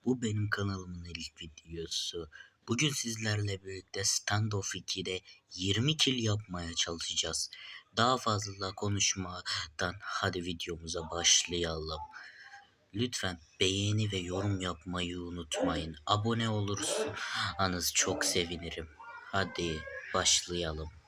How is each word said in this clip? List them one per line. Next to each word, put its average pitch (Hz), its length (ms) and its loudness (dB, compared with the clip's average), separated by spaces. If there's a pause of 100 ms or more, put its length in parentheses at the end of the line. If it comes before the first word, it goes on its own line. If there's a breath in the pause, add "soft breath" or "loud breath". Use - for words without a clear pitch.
Bu 123 160 4
benim 107 280 2
kanalımın 92 560 -2
ilk 85 360 -10
videosu. 82 880 -6 (380 loud breath)
Bugün 135 220 4
sizlerle 107 760 0
birlikte 95 400 -8
Standoff 104 720 2
ikide 92 460 -4 (300 loud breath)
yirmi 107 460 2
kill 127 260 2
yapmaya 90 520 -2
çalışacağız. - 760 -2 (480 loud breath)
Daha 123 200 6
fazla 98 580 0
konuşmadan 95 1200 -2
hadi - 440 0
videomuza 82 680 -4
başlayalım. 82 880 2 (920 loud breath)
Lütfen 101 460 -2 (200)
beğeni 104 520 4
ve 98 60 0
yorum 92 440 0
yapmayı 90 580 -2
unutmayın. 82 760 -2 (100)
Abone 113 440 4
olursanız 98 1400 0
çok 95 320 2
sevinirim. 85 640 0 (420)
Hadi 90 520 0 (300)
başlayalım. 85 760 2 (180)